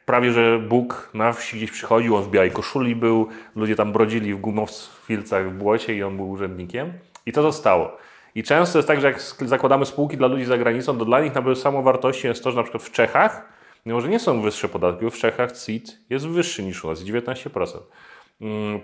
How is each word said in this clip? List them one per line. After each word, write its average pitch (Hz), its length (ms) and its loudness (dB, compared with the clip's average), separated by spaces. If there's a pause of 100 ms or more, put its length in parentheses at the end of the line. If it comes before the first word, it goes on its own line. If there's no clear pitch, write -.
prawie 123 280 4
że 117 260 4
Bóg 120 560 -2
na 113 180 2
wsi - 240 -10
gdzieś 107 140 -6
przychodził, 113 460 2
on 98 60 0
w 98 80 -8
białej 95 200 4
koszuli 120 460 -2
był, 113 320 2 (280)
ludzie 107 200 0
tam 104 160 0
brodzili 107 420 2
w 98 60 -8
gumowcach, 107 540 -6
w - 120 -20
filcach, 101 440 -2
w 92 40 -8
błocie 107 400 0
i 101 80 -4
on 98 140 -6
był 95 140 -6
urzędnikiem. 95 600 -8 (340)
I 117 60 -6
to 147 100 2
zostało. 104 540 2 (380)
I 113 80 -4
często 170 360 4
jest 139 100 4
tak, 147 120 4
że 139 60 4
jak 131 100 2
sk-, - 300 -8
zakładamy 135 400 4
spółki 147 300 -2
dla 127 120 4
ludzi 131 160 0
za 123 140 2
granicą, 120 400 0
to 113 60 -2
dla 123 160 4
nich 143 140 -2
nabyły 127 220 0
samą 135 260 0
wartością 131 460 2
jest 117 160 -4
to, 131 60 0
że 120 60 -4
na 117 60 2
przykład - 200 -8
w - 80 -16
Czechach, - 580 2 (380)
mimo 117 140 -2
że 131 80 -2
nie 208 100 2
są 123 220 2
wyższe 107 280 -2
podatki, 90 360 0
bo 117 60 -2
w - 80 -10
Czechach 123 340 0
cit - 460 -10 (120)
jest 139 180 -2
wyższy 170 340 -2
niż 92 220 -8
u 80 40 -6
nas, 80 140 -6
dziewiętnaście 120 480 -6
procent. - 340 -6 (560)
Mm, 107 420 -6